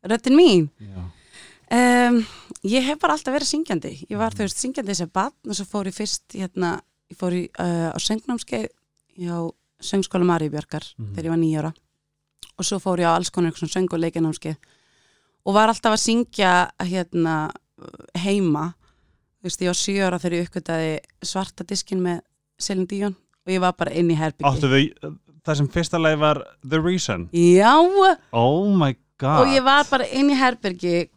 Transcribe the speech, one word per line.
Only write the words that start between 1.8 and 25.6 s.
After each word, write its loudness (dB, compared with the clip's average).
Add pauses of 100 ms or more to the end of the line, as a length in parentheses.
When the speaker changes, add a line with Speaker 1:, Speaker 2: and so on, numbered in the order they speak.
Speaker 1:
ég 0
hef -4
bara 2
alltaf -6
verið -2
syngjandi. -4 (180)
Ég -6
var, -2
Speaker 2:
Mhm. -14
Speaker 1:
þú -2
veist, -6
syngjandi -6
sem -4
barn -4 (160)
og -6
svo -8
fór -6
ég -10
fyrst, -8
hérna, -4 (300)
ég -20
fór -4
í, -4 (100)
eh, -2
á -10
söngnámskeið -6 (500)
hjá -6 (280)
Söngskóla -2
Maríu 0
Bjarkar -8 (140)
Speaker 2:
Mhm. -10
Speaker 1:
þegar -8
ég -4
var 0
níu 0
ára. -6 (840)
Og -6
svo -4
fór -2
ég 2
á 4
alls -4
konar -2
svona -8
söng- -2
og -4
leikjanámskeið -4 (920)
og -2
var 6
alltaf 0
að 0
syngja, 2 (100)
hérna, -2 (640)
heima. -2 (680)
Þú -20
veist, -8
ég 0
var 0
sjö -2
ára -2
þegar -4
ég -4
uppgötaði -4 (260)
svarta -8
diskinn -6
með -2 (380)
Celine -4
Dion -4 (300)
og -10
ég 0
var 2
bara -4
inn 2
í 2
herbergi. -4
Speaker 2:
Áttu 2
þau, 0 (280)
það -2
sem 0